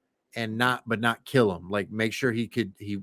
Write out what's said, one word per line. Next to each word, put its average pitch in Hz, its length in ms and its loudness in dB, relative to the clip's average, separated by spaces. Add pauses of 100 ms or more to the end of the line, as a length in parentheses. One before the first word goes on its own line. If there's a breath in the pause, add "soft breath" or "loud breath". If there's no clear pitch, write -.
(360)
and 113 220 -6
not, 123 300 2
but 113 140 0
not 117 240 0
kill 110 300 4
him. 87 140 -14
Like, 101 220 -2
make 110 220 -2
sure 127 180 0
he 113 160 -2
could, 98 320 -2
he 101 240 -6